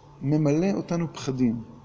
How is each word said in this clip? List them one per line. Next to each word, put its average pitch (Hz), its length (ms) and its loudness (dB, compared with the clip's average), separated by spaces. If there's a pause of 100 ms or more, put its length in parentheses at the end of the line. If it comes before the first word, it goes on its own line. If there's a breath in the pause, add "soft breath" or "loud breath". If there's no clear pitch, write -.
(220)
ממלא 151 500 2
אותנו 170 400 -4
פחדים, 123 500 0 (220)